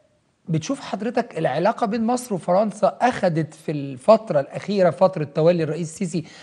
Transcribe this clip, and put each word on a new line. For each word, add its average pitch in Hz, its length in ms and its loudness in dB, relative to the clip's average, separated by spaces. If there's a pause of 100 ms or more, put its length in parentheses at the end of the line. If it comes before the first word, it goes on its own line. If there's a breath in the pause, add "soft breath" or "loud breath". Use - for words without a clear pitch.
(500)
بتشوف 160 300 -2
حضرتك 226 580 -4
العلاقة 165 500 0
بين 226 180 -2
مصر 247 300 -2
وفرنسا 190 680 0
أخدت 170 520 0
في - 180 -10
الفترة 151 680 2
الأخيرة، 185 500 0
فترة 180 340 2
تولي 160 400 2
الرئيس 156 300 -4
السيسي، 170 320 -6 (180 loud breath)